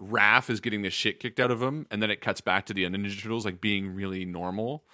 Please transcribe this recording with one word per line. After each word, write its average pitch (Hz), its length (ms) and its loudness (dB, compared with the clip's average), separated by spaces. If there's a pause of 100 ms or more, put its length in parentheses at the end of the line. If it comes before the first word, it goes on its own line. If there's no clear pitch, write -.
Raph 104 480 6
is 113 120 0
getting 107 220 -2
the 95 80 -2
shit - 300 -2
kicked 120 200 -4
out 123 100 4
of 117 100 0
him, 139 300 -4
and 104 120 -4
then 107 80 2
it 101 100 -2
cuts 101 200 -2
back 95 260 2
to 107 80 -8
the 92 120 0
other 92 100 -4
Ninja 101 240 -4
Turtles, 110 240 -4
like, 90 160 -4
being 98 340 0
really 95 300 -4
normal. 92 680 -6